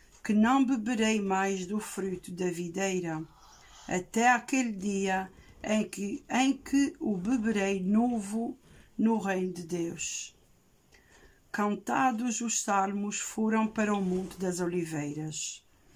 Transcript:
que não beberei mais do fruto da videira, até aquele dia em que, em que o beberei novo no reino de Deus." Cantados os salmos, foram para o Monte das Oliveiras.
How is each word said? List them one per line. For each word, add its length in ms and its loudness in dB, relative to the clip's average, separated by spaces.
que 100 0
não 300 6
beberei 580 2
mais 440 0
do 140 -2
fruto 520 -6
da 200 -2
videira, 760 -2
até 420 2
aquele 440 2
dia 580 -2
em 260 0
que, 400 -6
em 240 4
que 460 2
o 180 0
beberei 640 2
novo 720 0
no 220 4
reino 360 0
de 100 -10
Deus." 720 -6
Cantados 920 0
os 200 -2
salmos, 580 0
foram 480 0
para 260 0
o 80 0
Monte 360 -2
das 220 -2
Oliveiras. 1040 -4